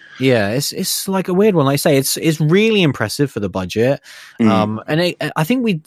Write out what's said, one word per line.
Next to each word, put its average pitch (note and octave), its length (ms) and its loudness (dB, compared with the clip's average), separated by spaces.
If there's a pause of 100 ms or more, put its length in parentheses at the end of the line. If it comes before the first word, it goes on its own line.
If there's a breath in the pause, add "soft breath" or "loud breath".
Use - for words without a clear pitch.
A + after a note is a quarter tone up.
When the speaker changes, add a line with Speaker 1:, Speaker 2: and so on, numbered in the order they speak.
(180 loud breath)
Speaker 1:
Yeah, A#2+ 320 2
it's, C3+ 220 -4
it's, - 360 -6
like, F#3+ 200 -2
a F#3 60 -2
weird G3+ 200 4
one. D3+ 120 2
Like C#3 80 2
I - 20 0
say, D3 200 2
it's, C3+ 220 0
it's D#3+ 220 0
really G3 420 4
impressive C3 480 0
for A2 100 -8
the G2+ 100 -2
budget. G#2+ 500 -2 (400 loud breath)
Speaker 2:
Mm. A2+ 100 4
Speaker 1:
Um, G#2+ 360 0
and D#3 140 0
it, F3 160 -2 (200)
I D#3 80 0
think B3 200 0
we, F#3+ 220 -2